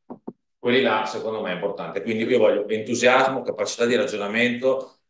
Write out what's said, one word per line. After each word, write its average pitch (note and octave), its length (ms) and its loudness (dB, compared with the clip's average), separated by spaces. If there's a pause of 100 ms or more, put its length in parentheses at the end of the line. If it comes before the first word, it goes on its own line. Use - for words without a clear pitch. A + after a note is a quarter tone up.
(640)
quelli A#2+ 160 4
là A2 240 2
secondo A2 380 -6
me F#2 80 -4
è - 20 -2
importante. F2 480 -6
Quindi A2 220 -2
io B2 160 2
voglio G2+ 280 4
entusiasmo, B2 760 2
capacità G#2 420 -2
di A#2+ 100 2
ragionamento, A#2 1160 -2